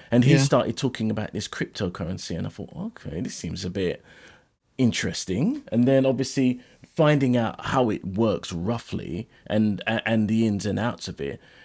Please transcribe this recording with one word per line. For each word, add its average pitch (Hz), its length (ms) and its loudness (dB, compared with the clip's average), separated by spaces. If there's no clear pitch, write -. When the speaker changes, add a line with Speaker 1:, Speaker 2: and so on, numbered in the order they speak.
Speaker 1:
And 123 140 6
he 143 80 8
Speaker 2:
yeah. 160 60 10
Speaker 1:
started 135 400 4
talking 113 320 -2
about 107 240 -6
this 101 140 -6
cryptocurrency, 90 880 -6
and 95 80 -4
I 104 40 -8
thought, - 240 -14
"Okay, 160 460 -10
this 98 140 -6
seems 87 320 -8
a 92 40 -6
bit 90 320 -4
interesting." 123 920 0
And 120 160 4
then 135 200 4
obviously 127 540 0
finding 143 420 4
out 113 300 -2
how 127 240 2
it - 140 -4
works 98 480 0
roughly 98 760 -6
and, 107 400 2
a-, 110 220 -2
and 110 200 2
the 113 160 2
ins 101 220 0
and 98 140 0
outs 117 260 -4
of - 140 -10
it. - 200 -6